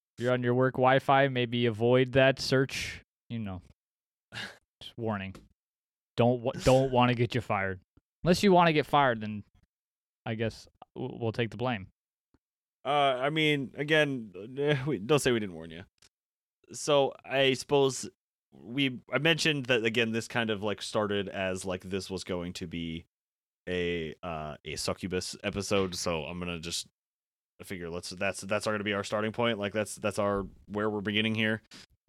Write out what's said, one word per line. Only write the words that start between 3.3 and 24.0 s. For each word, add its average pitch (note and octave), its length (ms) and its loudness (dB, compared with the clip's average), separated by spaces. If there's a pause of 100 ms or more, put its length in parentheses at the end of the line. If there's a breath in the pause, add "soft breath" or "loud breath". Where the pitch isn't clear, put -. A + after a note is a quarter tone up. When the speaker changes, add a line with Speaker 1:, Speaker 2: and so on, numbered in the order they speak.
Speaker 1:
know, F#2+ 200 -8 (1200 loud breath)
just - 160 -16
warning. G2+ 380 -6 (800)
Don't A#2+ 260 6
wa-, B2 100 -2 (100)
don't C3+ 300 4
wanna B2 220 4
get A#2 200 0
you A#2+ 60 0
fired. G2 400 -4 (420)
Unless E3+ 220 2
you G3+ 80 8
wanna F3 200 8
get D3 140 4
fired, C3 340 4
then G#2+ 220 -6 (800)
I A2+ 120 -4
guess A2 320 -4 (260)
w-, B2+ 260 -8
we'll A2+ 120 -2
take A#2 180 -2
the - 60 -12
blame. A2 320 -4 (960)
Speaker 2:
Uh, C#3 340 2
I C3+ 120 0
mean, D3+ 440 2
again, C#3+ 560 0 (260)
eh, D3 200 2 (100)
we, C#3+ 120 -2
don't B2+ 200 2
say C3 140 2
we A#2 80 2
didn't F#2+ 160 -8
warn D#2+ 140 -12
you. D#2+ 120 -14 (920)
So C#3 420 2 (100)
I C3+ 300 2
suppose C3+ 540 2 (440)
we, A#2 480 -4 (120)
I B2+ 60 0
mentioned D3+ 480 2
that, A#2+ 180 2
again, A2+ 280 2
this A2+ 160 -4
kind A#2 220 -2
of, G2+ 120 -2
like, G#2 180 -4
started G2+ 480 -2
as, F#2+ 360 -4
like, F2+ 180 -4
this F#2+ 260 -6
was F#2 140 -6
going F2+ 320 -6
to F#2 140 -10
be E2+ 380 -8 (600)
a, F2 540 -2